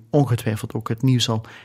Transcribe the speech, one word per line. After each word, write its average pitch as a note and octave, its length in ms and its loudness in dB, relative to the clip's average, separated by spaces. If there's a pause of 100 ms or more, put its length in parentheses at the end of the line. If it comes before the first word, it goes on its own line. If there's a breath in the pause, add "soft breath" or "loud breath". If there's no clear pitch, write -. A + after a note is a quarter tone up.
ongetwijfeld A2+ 640 0
ook A2+ 160 -6
het A2+ 120 -6
nieuws B2+ 280 2
al A2+ 160 -2 (200 loud breath)